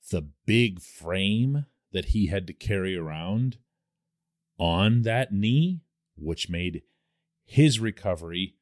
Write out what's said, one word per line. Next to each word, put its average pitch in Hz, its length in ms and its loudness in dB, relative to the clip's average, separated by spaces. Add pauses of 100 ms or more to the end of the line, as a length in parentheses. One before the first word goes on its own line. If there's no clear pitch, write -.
(100)
The 76 180 -2 (180)
big 107 340 2
frame 107 840 -2 (260)
that 92 140 -2
he 104 200 2
had 90 220 -2
to 87 40 -14
carry 95 440 -4
around 87 600 -4 (1000)
on 98 440 2
that 113 300 0
knee, 139 500 2 (340)
which 78 340 -6
made 87 320 -4 (640)
his 139 340 4
recovery 92 840 -4